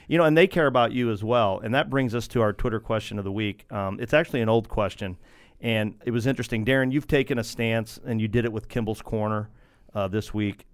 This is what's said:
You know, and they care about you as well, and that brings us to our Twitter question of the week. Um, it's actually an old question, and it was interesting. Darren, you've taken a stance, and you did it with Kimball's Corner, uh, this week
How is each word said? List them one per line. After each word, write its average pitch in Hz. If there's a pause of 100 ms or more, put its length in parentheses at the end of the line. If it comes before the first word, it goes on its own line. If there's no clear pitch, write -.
You 156
know, 170
and 156
they 185
care 165
about 123
you 120
as 104
well, 110
and 113
that 143
brings 127
us 117
to 123
our 104
Twitter 113
question 107
of 98
the 98
week. 104
Um, 98
it's 120
actually 151
an 110
old 113
question, 98 (420)
and 110 (100)
it 123
was 117
interesting. 120
Darren, 131
you've 143
taken 139
a 113
stance, 113
and 113
you 110
did 113
it 113
with 110
Kimball's 110
Corner, 107 (440)
uh, 101
this 101
week 104